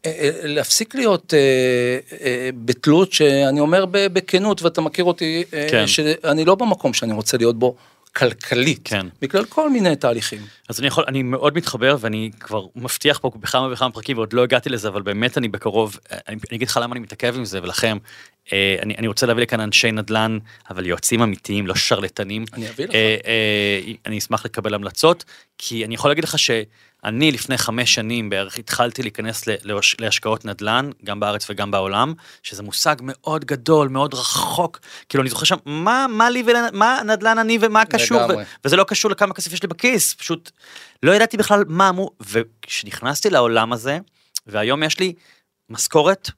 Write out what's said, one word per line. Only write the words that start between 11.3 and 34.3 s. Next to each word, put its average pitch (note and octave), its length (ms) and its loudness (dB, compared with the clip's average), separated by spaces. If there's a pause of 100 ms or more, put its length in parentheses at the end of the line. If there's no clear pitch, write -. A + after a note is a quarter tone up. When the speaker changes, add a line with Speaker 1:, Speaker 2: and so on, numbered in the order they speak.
Speaker 2:
מתחבר, C#3 440 2
ואני A2 300 -4 (100)
כבר G#2 260 -6 (100)
מבטיח B2+ 420 0
פה C3 120 -2 (100)
בכמה C3 320 -2
וכמה B2+ 180 -2
פרקים, A#2+ 260 -8
ועוד A2 160 -4
לא A#2+ 100 2
הגעתי B2 260 0
לזה, A2 200 -4
אבל G2+ 140 -6
באמת G#2 360 -2
אני A#2+ 100 -2
בקרוב, G#2 500 -2 (140)
אה, - 60 -12 (100)
אני, G#2+ 80 -12 (140)
אני A#2 60 -10
אגיד A#2 120 -4
לך - 140 0
למה A#2+ 100 -6
אני B2 80 -10
מתעכב A#2+ 360 -4
עם B2+ 80 -6
זה, F#2+ 180 -8
ולכם, G2+ 360 -2 (540)
אה, G2 300 2
אני, G#2 160 -4
אני A2+ 80 -4
רוצה G#2+ 200 0
להביא A#2 160 2
לכאן A#2 180 -2
אנשי A2 320 2
נדל"ן, A2 460 0 (320)
אבל F#2 160 -8
יועצים G2+ 360 0
אמיתיים, G2+ 440 -2
לא F#2 80 -2
שרלטנים. G2+ 800 -2
Speaker 1:
אני A2 180 -10
אביא - 160 -8
לך. - 80 -12
Speaker 2:
אה, A2 220 4 (100)
אה, G#2 680 0 (140)
אני G#2+ 120 -6
אשמח - 260 -4
לקבל G#2 300 -4
המלצות, G#2 500 2 (340)
כי A2+ 260 -6
אני A2+ 100 -8
יכול C#3 160 2
להגיד D#3 140 0
לך - 140 -4
ש-, - 120 2 (540)
אני C3 280 2
לפני B2+ 260 -4
חמש A#2 360 0
שנים A2 360 -4
בערך G2 280 -6
התחלתי A#2+ 440 -2
להיכנס A2 440 -8
ל-, A2 160 0
להוש-, G2+ 380 0
להשקעות A2 440 -2
נדל"ן, A2 460 -2 (140)
גם G2+ 160 -8
בארץ G#2 300 -2
וגם G2+ 200 -6
בעולם, G2+ 440 0 (280)
שזה G2+ 200 -14
מושג C#3+ 400 -2
מאוד D3 420 -6
גדול, C#3+ 440 2
מאוד C3+ 260 -2
רחוק, - 680 -4 (280)